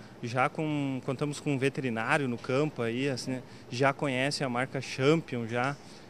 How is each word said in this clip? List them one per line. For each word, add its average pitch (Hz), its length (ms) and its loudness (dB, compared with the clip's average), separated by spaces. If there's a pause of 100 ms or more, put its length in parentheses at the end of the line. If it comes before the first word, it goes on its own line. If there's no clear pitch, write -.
(220)
já 127 260 2
com, 143 560 -2
contamos 143 340 -2
com 151 140 0
um 135 60 2
veterinário 131 680 2
no 120 120 0
campo 143 420 0
aí, 120 300 0
assim, 131 220 -4
né, 127 100 -4 (280)
já 135 220 4
conhece 135 500 0
a 139 60 2
marca 127 320 -2
Champion, 131 680 2
já, 123 300 0 (340)